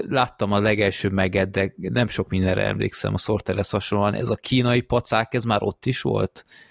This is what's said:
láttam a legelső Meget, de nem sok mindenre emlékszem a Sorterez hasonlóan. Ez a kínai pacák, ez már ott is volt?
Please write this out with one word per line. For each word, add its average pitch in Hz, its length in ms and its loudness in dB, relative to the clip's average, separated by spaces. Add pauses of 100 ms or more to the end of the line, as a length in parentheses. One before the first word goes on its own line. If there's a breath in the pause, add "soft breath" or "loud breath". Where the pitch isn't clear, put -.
láttam 117 420 0
a 101 80 4
legelső 104 500 2
Meget, 95 420 2
de 98 260 0
nem 117 300 0
sok - 220 -4
mindenre 92 360 2
emlékszem 101 480 -2
a 98 40 0
Sorterez 101 520 -2
hasonlóan. 101 440 0
Ez - 160 -4
a 110 60 -2
kínai 123 460 2
pacák, 117 520 0
ez 120 100 -2
már 104 200 0
ott - 220 -4
is 127 160 0
volt? 104 440 -2 (260 loud breath)